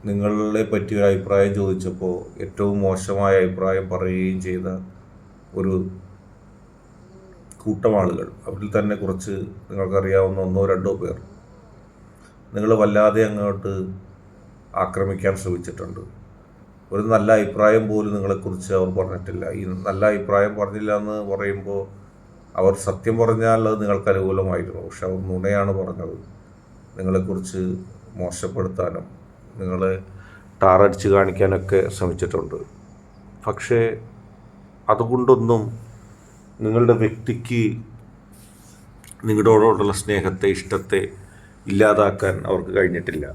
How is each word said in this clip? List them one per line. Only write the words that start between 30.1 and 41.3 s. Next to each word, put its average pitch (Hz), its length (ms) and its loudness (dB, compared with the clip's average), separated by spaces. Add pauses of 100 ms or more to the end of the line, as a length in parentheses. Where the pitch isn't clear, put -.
ടാറടിച്ച് 98 500 6
കാണിക്കാനൊക്കെ 95 680 2 (160)
ശ്രമിച്ചിട്ടുണ്ട്. 87 600 -4 (880)
പക്ഷേ 110 340 -2 (1120)
അതുകൊണ്ടൊന്നും 117 720 4 (1000)
നിങ്ങളുടെ 113 380 4
വ്യക്തിക്ക് 117 600 -2 (1700)
നിങ്ങളോടുള്ള 107 720 6
സ്നേഹത്തെ, 95 560 0
ഇഷ്ടത്തെ - 440 -2 (720)